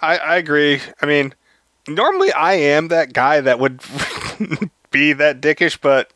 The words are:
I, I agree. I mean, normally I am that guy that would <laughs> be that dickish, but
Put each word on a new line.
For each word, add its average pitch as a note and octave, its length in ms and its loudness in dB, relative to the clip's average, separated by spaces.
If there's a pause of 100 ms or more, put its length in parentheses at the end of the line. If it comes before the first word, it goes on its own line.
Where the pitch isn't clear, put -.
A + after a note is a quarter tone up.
I, E3 160 2
I D#3+ 180 -2
agree. D3 440 0 (200)
I D3+ 60 -2
mean, C#3+ 280 0 (540)
normally F4 440 0
I D#3+ 220 0
am D3+ 340 2
that E3 240 -2
guy C#3+ 280 2
that B2+ 180 2
would C3 220 -2
<laughs> - 1080 -10
be D3 240 2
that C#3 260 0
dickish, D3+ 400 0
but C3+ 360 2